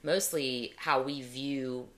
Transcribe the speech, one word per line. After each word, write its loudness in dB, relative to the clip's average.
mostly 0
how 4
we -2
view -4